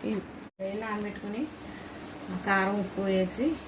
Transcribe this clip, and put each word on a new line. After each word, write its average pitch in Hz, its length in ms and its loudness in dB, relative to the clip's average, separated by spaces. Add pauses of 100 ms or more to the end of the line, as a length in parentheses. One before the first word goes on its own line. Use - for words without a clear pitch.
ఈ - 20 0 (480)
రొయ్యలు 196 240 -2
నానబెట్టుకుని 208 600 -2 (1040)
కారం 196 340 6
ఉప్పు 190 200 -2 (100)
వేసి 190 340 4 (220)